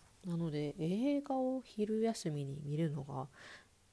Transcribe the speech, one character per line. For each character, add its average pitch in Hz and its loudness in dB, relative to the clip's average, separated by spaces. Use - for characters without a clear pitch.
な 175 -2
の 165 2
で、 147 0
映 233 4
画 285 0
を 262 0
昼 214 0
休 220 0
み 147 -2
に 143 -6
見 147 -2
る 160 2
の 143 -2
が 135 -4